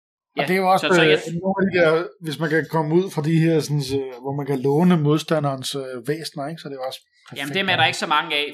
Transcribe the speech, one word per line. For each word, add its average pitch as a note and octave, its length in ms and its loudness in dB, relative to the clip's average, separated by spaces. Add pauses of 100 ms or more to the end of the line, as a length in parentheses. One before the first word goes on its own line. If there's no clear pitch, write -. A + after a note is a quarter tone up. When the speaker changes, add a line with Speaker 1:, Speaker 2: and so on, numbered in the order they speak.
(380)
Speaker 1:
Og - 0 -
Speaker 2:
ja, C#3+ 100 0
Speaker 1:
det F3+ 60 0
er F#3 40 2
jo F#3 140 2
også, F#3+ 160 2
Speaker 2:
så, F#3+ 80 4
så E3+ 80 6
Speaker 1:
øh, D#3 60 4
Speaker 2:
jeg D#3 100 6 (240)
Speaker 1:
nogle F#3+ 180 -2
af F#3+ 60 2
de F3 120 -4
der, E3 280 4 (180)
hvis D3 140 -6
man D#3+ 100 -2
kan D#3 220 0
komme D#3 240 0
ud F#3 160 2
fra D#3 100 -6
de D#3+ 180 2
her, D#3+ 200 4
sådan, C#3 240 -2 (160)
øh, C3 240 -10
hvor C#3 160 -6
man C#3+ 60 -6
kan C#3 220 -2
låne E3+ 300 4
modstanderens, D3 800 0
øh, C3 320 -10
væsener, D3 400 -6
ikke? E3 140 -12
Så D3+ 80 -12
det C#3 60 -12
er C3 60 -12
jo C3 100 -6
også - 100 -16 (280)
perfekt. - 100 -14
Speaker 2:
Jamen, C#3+ 200 -8
dem G3 100 -2
er F3+ 60 2
der D#3+ 100 2
ikke F3 200 0
så - 20 -4
mange D#3 280 0
af, D3 180 -2